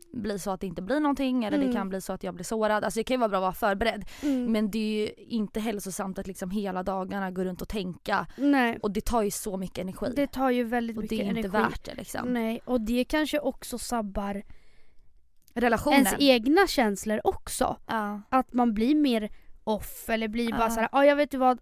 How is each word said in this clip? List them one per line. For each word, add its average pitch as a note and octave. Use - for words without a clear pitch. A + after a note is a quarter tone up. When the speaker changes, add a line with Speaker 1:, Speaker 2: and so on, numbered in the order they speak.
Speaker 1:
bli G#3
så G3+
att F#3+
det G3
inte F3
blir A#3+
någonting", C4+
eller G#3+
Speaker 2:
Mm. C4+
Speaker 1:
"Det B3
kan G3
bli F#3+
så F#3+
att F#3
jag F#3
blir F3
sårad." G#3+
Alltså G#3
det A3
kan B3
ju B3+
vara A3+
bra G3
att F#3
vara F#3
förberedd. G#3
Speaker 2:
Mm. B3+
Speaker 1:
Men G#3+
det A3+
är G#3+
ju -
inte A3
hälsosamt G3
att F#3
liksom F#3
hela F#3+
dagarna F#3+
gå F#3
runt F3+
och A#3
tänka. G3
Speaker 2:
Nej. C4
Speaker 1:
Och G#3
det G3+
tar A#3
ju G3+
så F#3+
mycket F#3
energi. F#3+
Speaker 2:
Det C#4
tar C4
ju B3
väldigt A#3
Speaker 1:
Och G#3+
Speaker 2:
mycket A3
Speaker 1:
det G#3
är G3+
inte G#3+
Speaker 2:
energi. G#3
Speaker 1:
värt -
det, -
liksom. -
Speaker 2:
Nej, A3+
och B3
det A#3+
kanske D4
också -
sabbar G3+
Speaker 1:
Relationen. A#3+
Speaker 2:
ens C4+
egna C#4
känslor G#3+
också. -
Speaker 1:
Ja. G#3
Speaker 2:
Att C4
man A#3+
blir A#3
mer A#3+
off -
eller A3+
blir A#3
bara A3+
Speaker 1:
Ja. A3+
Speaker 2:
så A3+
här, A3+
"Ja, C#4
jag C#4+
vet D4
du C4+
vad, B3+